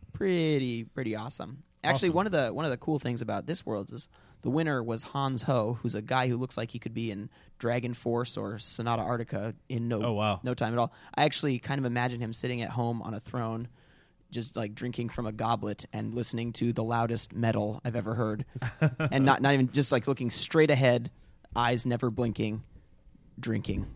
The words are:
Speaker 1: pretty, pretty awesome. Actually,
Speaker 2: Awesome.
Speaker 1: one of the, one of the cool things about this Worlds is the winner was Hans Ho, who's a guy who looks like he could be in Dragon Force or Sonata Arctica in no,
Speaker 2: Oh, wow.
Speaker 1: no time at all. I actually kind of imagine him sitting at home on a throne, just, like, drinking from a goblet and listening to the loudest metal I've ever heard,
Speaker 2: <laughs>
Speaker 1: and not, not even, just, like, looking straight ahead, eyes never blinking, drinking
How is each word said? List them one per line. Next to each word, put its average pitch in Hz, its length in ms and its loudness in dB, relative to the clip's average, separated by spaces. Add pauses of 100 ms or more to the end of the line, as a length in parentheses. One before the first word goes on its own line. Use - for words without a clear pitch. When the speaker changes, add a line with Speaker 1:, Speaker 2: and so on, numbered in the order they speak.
(140)
Speaker 1:
pretty, 151 720 0
pretty 113 300 -4
awesome. 123 480 -8 (200)
Actually, 147 260 4
Speaker 2:
Awesome. 160 60 2
Speaker 1:
one 190 100 4
of 214 60 0
the, 135 220 2
one 143 120 -2
of 143 60 0
the 120 60 -2
cool 151 220 0
things 120 220 -2
about 107 240 -4
this 165 200 -6
Worlds 101 260 -4
is - 180 -8 (320)
the - 80 -2
winner 143 340 0
was 113 200 -2
Hans 135 400 -2
Ho, 117 380 2
who's 110 140 -2
a 107 60 -2
guy 127 260 2
who 123 100 2
looks 127 200 -4
like 113 140 -6
he 117 80 -10
could 113 140 -8
be 113 180 -4
in 104 180 -8 (300)
Dragon 120 340 0
Force 117 440 -2
or 104 220 -6
Sonata 117 440 0
Arctica 113 500 -2 (160)
in 117 180 -2
no, 113 160 0
Speaker 2:
Oh, 117 100 0
wow. 104 300 2
Speaker 1:
no 123 100 -2
time 117 200 0
at 120 60 2
all. 117 120 2 (240)
I 143 80 4
actually 147 360 2
kind 139 200 -4
of 135 60 -2
imagine 120 340 -2
him 117 140 -6
sitting 123 280 -4
at - 100 -4
home 117 300 -2
on 110 120 -6
a 104 60 -6
throne, 117 480 -6 (640)
just, 117 240 -8
like, 107 200 -4
drinking 120 340 -4
from 120 160 -6
a 110 60 -4
goblet 107 600 -2
and 110 220 -4
listening 117 400 -4
to 117 200 0
the 113 100 -2
loudest 117 500 0
metal 110 500 0
I've 117 120 -4
ever 110 200 -2
heard, 107 300 -2 (320)
Speaker 2:
<laughs> - 220 2 (120)
Speaker 1:
and 135 140 6
not, 135 160 6
not 139 120 6
even, 131 160 6
just, 139 220 2
like, 123 160 2
looking 127 220 0
straight 156 420 4
ahead, 123 380 6 (460)
eyes 120 320 4
never 120 240 2
blinking, 110 520 -2 (760)
drinking 113 560 -2